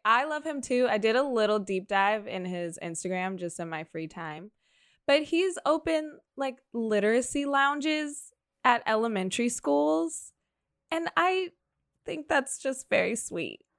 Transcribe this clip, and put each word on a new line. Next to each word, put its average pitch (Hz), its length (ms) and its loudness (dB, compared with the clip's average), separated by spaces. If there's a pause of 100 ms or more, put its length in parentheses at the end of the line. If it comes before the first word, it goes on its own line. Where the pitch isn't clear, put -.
I 233 220 4
love 302 180 -4
him 302 160 -4
too. 247 300 2
I 214 80 2
did 220 180 2
a 254 80 4
little 214 340 2
deep 190 300 -4
dive 202 400 2
in 185 160 -6
his 175 400 -6
Instagram 185 540 -4
just 175 240 -8
in 165 80 -8
my 160 160 -8
free 160 240 -8
time. 165 420 -12 (560)
But 294 160 4
he's 339 420 0
open, 311 540 0 (160)
like, 269 220 -4 (160)
literacy 226 720 2
lounges 294 880 0 (320)
at 240 200 4
elementary 220 640 0
schools. 302 840 0 (580)
And 330 240 -2
I 370 360 0 (540)
think 302 220 -8
that's 277 300 0
just - 320 -6
very 196 260 2
sweet. 160 460 -8 (180)